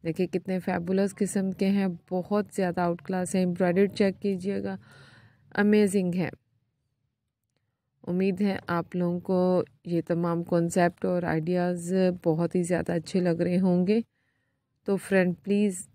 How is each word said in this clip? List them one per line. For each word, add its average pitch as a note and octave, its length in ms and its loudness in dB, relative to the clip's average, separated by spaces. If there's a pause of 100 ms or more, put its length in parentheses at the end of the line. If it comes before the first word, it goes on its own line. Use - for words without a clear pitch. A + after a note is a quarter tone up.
देखिए E3+ 220 -2
कितने F#3 340 -4
फैबुलस F#3+ 520 -2
किस्म F#3+ 400 -2
के F#3+ 140 -2
हैं, G3 220 2 (180)
बहुत F#3+ 480 -2
ज़्यादा F3+ 300 0
आउट F3 160 0
क्लास F#3 340 -4
हैं। F#3 80 2
एम्ब्रॉयडर्ड F3+ 500 2
चेक G3 260 0
कीजिएगा, G3 580 -4 (800)
अमेजिंग G3+ 600 4
है। F3+ 160 -2 (1700)
उम्मीद F#3 380 -2
है G3 160 0 (120)
आप E3+ 260 -2
लोगों F3 240 0
को F3+ 440 2 (220)
ये E3+ 160 0
तमाम E3+ 420 -2
कॉन्सेप्ट F3 600 0
और F3+ 200 -2
आइडियाज़ F3 680 -2 (300)
बहुत E3 300 0
ही F3+ 80 2
ज़्यादा E3+ 320 -2
अच्छे F3 260 -2
लग F3 220 0
रहे F3+ 160 0
होंगे। F#3 440 2 (840)
तो G3 120 0
फ्रेंड F3+ 380 2
प्लीज़ G3+ 440 0 (140)